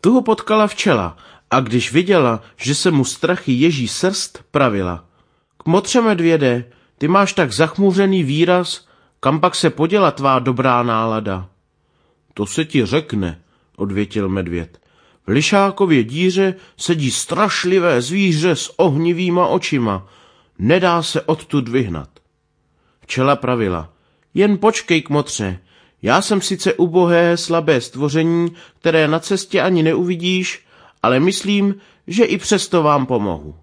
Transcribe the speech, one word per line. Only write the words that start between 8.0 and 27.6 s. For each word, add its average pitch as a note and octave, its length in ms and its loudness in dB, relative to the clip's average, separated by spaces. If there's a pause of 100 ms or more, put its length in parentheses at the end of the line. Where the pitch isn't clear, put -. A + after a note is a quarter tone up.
výraz, E3+ 640 0 (340)
kam D3 200 0
pak F3 140 2
se E3 160 0
poděla E3 400 2
tvá C3+ 280 0
dobrá B2 440 0
nálada?“ A2 680 -4 (880)
„To G#2 120 -4
se D#3+ 180 -4
ti C#3+ 220 0
řekne,“ G2+ 540 -4 (360)
odvětil G2+ 520 -4
medvěd. F2 520 -6 (460)
„V F#2 40 -4
lišákově F3+ 720 2
díře F3+ 500 0 (220)
sedí D#3 340 -2
strašlivé F3 920 0
zvíře E3+ 540 0
s - 220 -12
ohnivýma F3 680 2
očima. A2+ 600 -2 (520)
Nedá E3+ 440 2
se D#3 180 -4
odtud D3 480 -2
vyhnat.“ G#2 400 -2 (920)
Včela C3+ 360 0
pravila: G#2+ 560 -2 (420)
„Jen G3+ 240 2
počkej, G3 440 0
kmotře, A2 560 -4 (440)
já C3+ 200 2
jsem G#3 180 0
sice F#3 340 -2
ubohé, E3+ 600 2
slabé E3 440 0